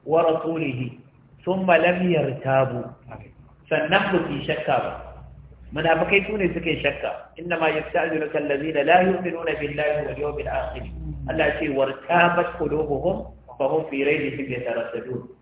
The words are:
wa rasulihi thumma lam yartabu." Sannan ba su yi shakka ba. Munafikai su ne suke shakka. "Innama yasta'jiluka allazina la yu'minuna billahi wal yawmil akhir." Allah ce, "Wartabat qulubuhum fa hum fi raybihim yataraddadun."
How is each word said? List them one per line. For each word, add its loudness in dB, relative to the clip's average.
wa 4
rasulihi 0
thumma 4
lam 4
yartabu." 2
Sannan 2
ba 2
su -6
yi -6
shakka 0
ba. -2
Munafikai 2
su -4
ne 2
suke -2
shakka. -4
"Innama 0
yasta'jiluka -2
allazina 0
la 6
yu'minuna 0
billahi -2
wal -8
yawmil -4
akhir." -4
Allah 2
ce, -2
"Wartabat 2
qulubuhum -2
fa 0
hum 2
fi -2
raybihim 0
yataraddadun." -6